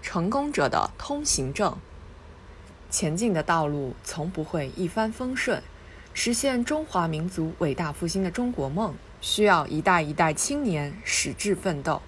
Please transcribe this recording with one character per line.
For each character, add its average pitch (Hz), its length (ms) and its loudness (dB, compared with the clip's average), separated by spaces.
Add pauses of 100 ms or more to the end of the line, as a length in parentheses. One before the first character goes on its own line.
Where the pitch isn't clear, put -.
成 180 300 0
功 285 200 0
者 147 160 2
的 - 300 2
通 285 260 -4
行 139 300 0
证。 196 240 0 (1120)
前 160 260 0
进 220 160 2
的 156 120 2
道 160 240 4
路 143 260 -2 (100)
从 156 240 -6
不 180 160 -4
会 147 320 -4
一 180 120 -2
帆 220 240 0
风 254 260 -4
顺， - 240 0 (500)
实 - 220 0
现 247 320 2
中 302 180 0
华 180 240 2
民 160 220 0
族 165 300 -2
伟 147 160 2
大 160 160 -2
复 170 160 -4
兴 190 160 2
的 175 80 0
中 247 200 0
国 147 160 -2
梦， 170 280 0 (260)
需 - 220 2
要 180 240 8
一 156 120 -2
代 180 220 6
一 147 100 -2
代 156 220 4
青 285 300 0
年 156 420 0
矢 - 300 0
志 202 180 2
奋 160 300 0
斗。 147 240 0